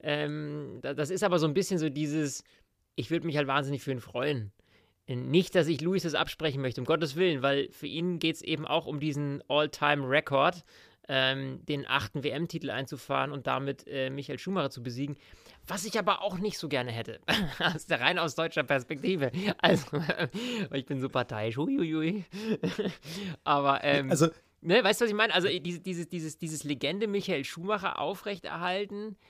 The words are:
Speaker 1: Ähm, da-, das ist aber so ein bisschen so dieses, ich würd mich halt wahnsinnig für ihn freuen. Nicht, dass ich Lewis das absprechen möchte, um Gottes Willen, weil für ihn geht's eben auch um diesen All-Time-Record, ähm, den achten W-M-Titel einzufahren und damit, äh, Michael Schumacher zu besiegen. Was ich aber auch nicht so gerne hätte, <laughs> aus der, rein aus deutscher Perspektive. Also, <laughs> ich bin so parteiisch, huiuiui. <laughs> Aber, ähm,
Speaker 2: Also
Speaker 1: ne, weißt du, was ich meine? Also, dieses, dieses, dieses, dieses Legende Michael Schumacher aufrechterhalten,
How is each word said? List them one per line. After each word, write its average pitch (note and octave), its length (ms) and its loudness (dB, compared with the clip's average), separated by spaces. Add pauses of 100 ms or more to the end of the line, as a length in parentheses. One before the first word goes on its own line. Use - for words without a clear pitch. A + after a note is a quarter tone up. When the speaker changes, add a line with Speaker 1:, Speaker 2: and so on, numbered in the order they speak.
Speaker 1:
Ähm, D3 800 -4
da-, C#3 140 -4
das C#3+ 160 -2
ist F3+ 140 -2
aber F3+ 140 6
so D#3 80 6
ein D3 80 0
bisschen F#3 240 2
so D#3 120 2
dieses, D3 520 -2 (520)
ich - 160 -4
würd D#3+ 140 0
mich D#3 120 -2
halt C#3+ 120 2
wahnsinnig C#3 340 0
für C3+ 100 -2
ihn B2+ 80 -4
freuen. B2 520 -2 (540)
Nicht, C3 480 2
dass E3+ 140 6
ich D#3+ 120 0
Lewis F3+ 220 2
das D#3+ 120 -2
absprechen D3 460 -2
möchte, C3 200 -2
um B2 60 -4
Gottes D3+ 300 2
Willen, E3+ 260 4
weil C#3 300 2
für - 140 -12
ihn E3+ 320 -2
geht's D#3+ 240 -2
eben D#3 240 -4
auch D#3+ 200 0
um D3 140 -4
diesen C#3+ 480 -2
All-Time-Record, D3 1160 2 (440)
ähm, C3 580 0
den C#3 220 -2
achten C3+ 340 0
W-M-Titel D3 480 -2
einzufahren C3+ 640 -2
und C#3 140 -10
damit, C#3 420 -2
äh, C3 220 -4
Michael C3+ 280 -8
Schumacher F3+ 320 -2
zu A#2+ 120 -10
besiegen. C3 340 -6 (500)
Was F3+ 200 -6
ich A3 120 -2
aber G3 240 2
auch F#3+ 160 -2
nicht G3+ 200 -2
so D#3+ 100 -6
gerne B2 240 0
hätte, A2+ 340 -8
<laughs> E3+ 320 0
aus D#3+ 280 0
der, C#3+ 160 0
rein F3 160 4
aus E3 160 0
deutscher D#3+ 300 0
Perspektive. C#3 680 0 (260)
Also, E3+ 280 4 (460)
<laughs> A#3 420 -4
ich C3+ 100 -2
bin C3+ 160 -4
so C3+ 80 -2
parteiisch, A2+ 480 -2
huiuiui. E3 680 0 (640)
<laughs> F3 580 -8
Aber, C#3 400 4
ähm, C#3+ 260 4
Speaker 2:
Also D#3+ 180 6 (320)
Speaker 1:
ne, F#3+ 240 6
weißt G#3 160 2
du, A#3+ 40 4
was A3+ 60 4
ich G#3 60 0
meine? G#3+ 180 4
Also, F3+ 140 4
dieses, E3+ 340 -4
dieses, F3 260 -6
dieses, D#3+ 300 -8
dieses D#3 260 -6
Legende D3+ 420 -2
Michael F#3 380 0
Schumacher F#3+ 540 -4
aufrechterhalten, G3 1160 -4 (140)